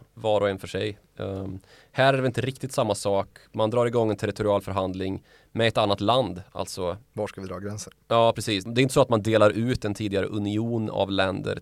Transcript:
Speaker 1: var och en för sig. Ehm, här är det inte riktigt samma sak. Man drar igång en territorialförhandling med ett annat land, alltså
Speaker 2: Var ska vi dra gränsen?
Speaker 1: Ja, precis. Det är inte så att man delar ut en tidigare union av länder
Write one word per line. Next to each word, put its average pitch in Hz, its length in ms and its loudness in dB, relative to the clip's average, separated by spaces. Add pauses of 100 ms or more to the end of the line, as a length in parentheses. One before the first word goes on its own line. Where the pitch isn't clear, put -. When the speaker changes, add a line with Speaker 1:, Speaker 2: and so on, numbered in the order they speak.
(140)
Speaker 1:
var 107 280 2
och 101 80 2
en 95 100 -2
för 92 80 -12
sig. 104 320 -6 (180)
Ehm, 95 420 -8 (320)
här 135 220 4
är 131 80 0
det 131 60 0
inte 120 140 -2
riktigt 131 300 -8
samma 110 240 0
sak. 98 320 0 (240)
Man 110 180 0
drar 120 160 2
igång 117 240 2
en 104 80 0
territorialförhandling 95 1080 -2 (280)
med 113 160 2
ett 110 100 0
annat 104 240 0
land, 104 400 0 (100)
alltså 92 460 -6 (160)
Speaker 2:
Var 107 140 -4
ska - 140 -14
vi 95 60 -10
dra 90 120 -10
gränsen? 101 340 -10 (140)
Speaker 1:
Ja, 117 280 4
precis. 107 280 -2
Det 117 180 0
är - 20 6
inte 131 100 2
så 147 80 6
att - 80 2
man 113 120 4
delar 107 280 6
ut 113 360 0
en 104 80 -2
tidigare 98 320 0
union 107 640 -2
av 98 220 0
länder 98 500 0